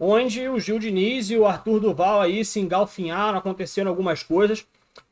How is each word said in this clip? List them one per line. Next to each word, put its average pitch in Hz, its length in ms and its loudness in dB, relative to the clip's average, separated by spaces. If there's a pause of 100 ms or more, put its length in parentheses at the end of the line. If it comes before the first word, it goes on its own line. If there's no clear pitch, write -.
onde 233 480 2
o 254 100 -2
Gil 208 200 -2
Diniz 214 500 -2
e 226 80 -2
o 214 80 6
Arthur 208 340 0
Duval 202 440 2
aí 190 200 0
se - 160 -6
engalfinharam, 190 800 -2
aconteceram 185 540 -4
algumas 175 320 -2
coisas. 208 440 0 (460)